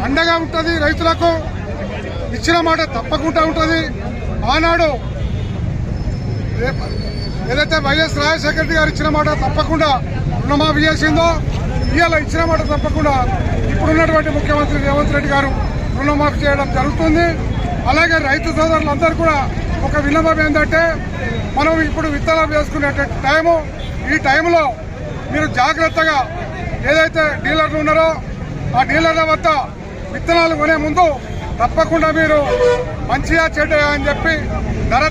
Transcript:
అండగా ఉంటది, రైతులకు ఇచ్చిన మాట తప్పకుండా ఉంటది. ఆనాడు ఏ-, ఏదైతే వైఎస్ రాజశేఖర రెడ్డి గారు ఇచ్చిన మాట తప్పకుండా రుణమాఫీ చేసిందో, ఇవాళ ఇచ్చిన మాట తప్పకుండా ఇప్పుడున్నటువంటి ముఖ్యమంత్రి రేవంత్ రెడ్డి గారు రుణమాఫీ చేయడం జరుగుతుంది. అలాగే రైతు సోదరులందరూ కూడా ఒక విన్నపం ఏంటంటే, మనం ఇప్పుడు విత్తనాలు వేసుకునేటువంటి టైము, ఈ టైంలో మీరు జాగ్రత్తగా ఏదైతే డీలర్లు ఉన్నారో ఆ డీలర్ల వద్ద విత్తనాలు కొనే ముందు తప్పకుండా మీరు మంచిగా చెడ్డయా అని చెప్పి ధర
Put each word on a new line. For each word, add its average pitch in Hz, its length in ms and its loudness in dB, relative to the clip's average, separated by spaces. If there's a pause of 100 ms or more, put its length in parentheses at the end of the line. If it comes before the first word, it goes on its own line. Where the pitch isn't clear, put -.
అండగా 330 280 2 (100)
ఉంటది, 330 300 -2 (120)
రైతులకు 330 440 2 (1080)
ఇచ్చిన 339 200 2 (100)
మాట 330 140 2 (160)
తప్పకుండా 311 520 0
ఉంటది. 320 320 0 (720)
ఆనాడు 330 360 2 (1800)
ఏ-, 269 100 -2 (760)
ఏదైతే 294 340 0
వైఎస్ 302 380 0
రాజశేఖర 311 380 0
రెడ్డి 311 160 0
గారు 311 160 2
ఇచ్చిన 311 240 0
మాట 302 120 2 (140)
తప్పకుండా 302 460 0 (540)
రుణమాఫీ 294 440 2
చేసిందో, 311 400 2 (680)
ఇవాళ 330 160 2 (120)
ఇచ్చిన 320 260 0
మాట 311 100 2 (120)
తప్పకుండా 302 420 0 (560)
ఇప్పుడున్నటువంటి 320 680 2
ముఖ్యమంత్రి 294 480 0
రేవంత్ 285 320 2
రెడ్డి 277 160 0
గారు 269 180 2 (460)
రుణమాఫీ 285 480 0
చేయడం 277 320 0
జరుగుతుంది. 320 500 2 (640)
అలాగే 330 260 2 (120)
రైతు 320 280 0
సోదరులందరూ 311 680 2
కూడా 311 140 2 (500)
ఒక 285 180 0
విన్నపం 320 400 2
ఏంటంటే, 302 380 2 (760)
మనం 320 160 4 (140)
ఇప్పుడు 311 260 -2
విత్తనాలు 320 400 0
వేసుకునేటువంటి 285 600 -2 (100)
టైము, 320 280 4 (580)
ఈ 311 40 2 (100)
టైంలో 330 340 4 (720)
మీరు 302 160 0 (120)
జాగ్రత్తగా 320 580 2 (720)
ఏదైతే 320 340 2 (200)
డీలర్లు 311 380 0
ఉన్నారో 311 260 4 (720)
ఆ 247 120 4
డీలర్ల 320 420 2
వద్ద 311 160 0 (680)
విత్తనాలు 330 460 2
కొనే 311 160 2 (100)
ముందు 311 200 4 (540)
తప్పకుండా 320 500 2 (100)
మీరు 311 180 4 (720)
మంచిగా 311 340 2 (120)
చెడ్డయా 294 400 2
అని 285 140 -2
చెప్పి 320 240 0 (580)
ధర 254 200 2